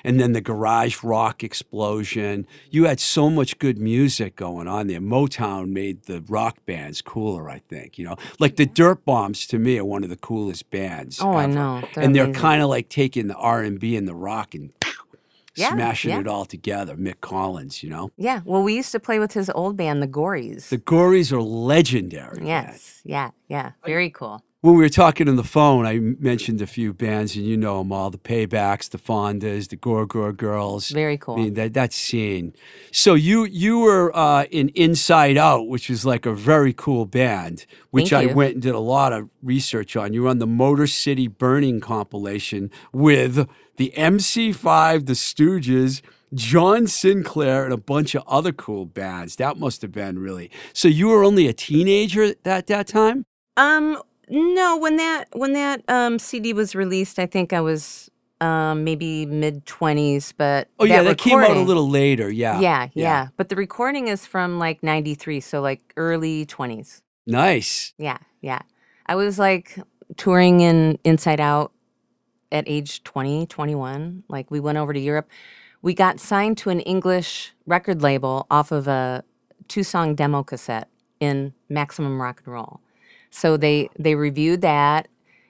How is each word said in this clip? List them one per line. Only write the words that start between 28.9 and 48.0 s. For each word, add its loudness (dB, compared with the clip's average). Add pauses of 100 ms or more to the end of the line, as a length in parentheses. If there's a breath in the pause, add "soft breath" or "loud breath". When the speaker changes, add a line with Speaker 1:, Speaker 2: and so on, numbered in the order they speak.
Speaker 1:
Fondas, -4
the -14
Gore -2
Gore -4
Girls. -6
Speaker 2:
Very -2
cool. -12
Speaker 1:
I -8
mean, -2
that, -4
that 0
scene. -4 (380 loud breath)
So 6
you, 4
you 0
were, 4
uh, 4
in 0
Inside 4
Out, 4
which -6
is, -4
like, 0
a -2
very 4
cool -2
band, -2 (240 soft breath)
which 0
Speaker 2:
Thank 6
Speaker 1:
I 2
Speaker 2:
you. 0
Speaker 1:
went 4
and -6
did 0
a -4
lot 2
of -8 (120)
research -2
on. -4
You 0
were 2
on 2
the -2
Motor 2
City -2
Burning 0
compilation -8 (220 loud breath)
with 4 (300 soft breath)
the -2
M 4
C 0
five, 2
the -2
Stooges, 2 (320 soft breath)
John 4
Sinclair, 0
and -4
a -2
bunch -2